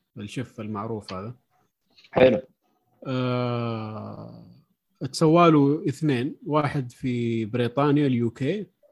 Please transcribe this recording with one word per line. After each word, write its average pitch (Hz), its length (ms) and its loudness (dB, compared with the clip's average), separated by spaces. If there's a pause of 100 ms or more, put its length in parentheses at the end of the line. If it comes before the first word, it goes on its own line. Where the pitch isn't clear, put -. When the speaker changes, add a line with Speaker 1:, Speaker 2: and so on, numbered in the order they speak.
(180)
Speaker 1:
الشيف 110 420 -10
المعروف 107 540 -8
هذا. 101 220 -10 (760)
Speaker 2:
حلو. 123 300 6 (640)
Speaker 1:
آه، 113 1400 -4 (560)
اتسوى 165 500 4
له 147 360 4
اثنين، 139 480 -2 (100)
واحد 143 460 -2
في 117 540 -4
بريطانيا، 139 600 0
اليو 120 240 0
كي، 175 360 -6 (240)